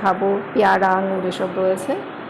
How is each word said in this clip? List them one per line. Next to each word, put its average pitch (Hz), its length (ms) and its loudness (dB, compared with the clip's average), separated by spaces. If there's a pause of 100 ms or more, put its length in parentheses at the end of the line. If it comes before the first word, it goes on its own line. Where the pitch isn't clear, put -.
খাবো, 196 380 2 (140)
পেয়ারা 196 340 4
আঙুর 190 380 0
এসব 185 220 -2 (100)
রয়েছে। 190 380 0 (340)